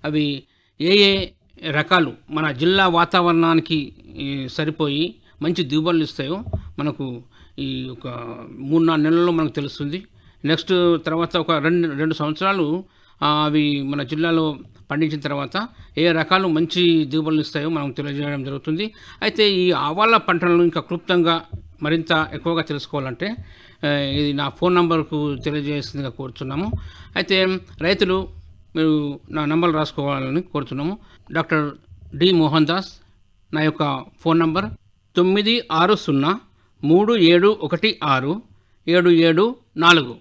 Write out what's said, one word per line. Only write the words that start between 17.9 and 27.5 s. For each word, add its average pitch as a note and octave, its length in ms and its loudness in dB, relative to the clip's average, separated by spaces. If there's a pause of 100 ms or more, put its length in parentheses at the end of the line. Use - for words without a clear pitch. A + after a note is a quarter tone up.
తెలియజేయడం C#3+ 520 -6
జరుగుతుంది. D#3 500 -6 (280)
అయితే G#3 300 2
ఈ F3+ 200 2
ఆవాల E3+ 460 2
పంటలను F3 460 2
ఇంకా E3+ 180 0
క్లుప్తంగా E3+ 640 0 (380)
మరింత D#3 500 0
ఎక్కువగా E3+ 280 -2
తెలుసుకోవాలంటే, D3 760 -6 (500)
ఆ, - 20 0
ఇది C#3+ 460 -2
నా C#3 160 -4
ఫోన్ F3+ 260 0
నంబర్కు D#3+ 600 0
తెలియజేసిందిగా C#3+ 720 -6
కోరుతున్నాము. C3+ 640 -8 (440)
అయితే F#3+ 300 2 (360)